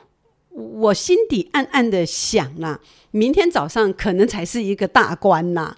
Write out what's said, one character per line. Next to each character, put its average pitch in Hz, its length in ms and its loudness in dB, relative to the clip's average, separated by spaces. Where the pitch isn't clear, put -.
我 220 440 -2
心 349 220 2
底 220 260 -2
暗 269 120 0
暗 254 220 0
的 190 160 0
想 160 560 -4
啦， 156 200 -8
明 214 200 2
天 349 180 4
早 180 180 -2
上 202 260 0
可 190 200 -2
能 196 140 4
才 202 160 -6
是 233 180 -4
一 202 140 -2
个 196 120 -4
大 185 280 2
关 175 380 2
啦。 165 240 -4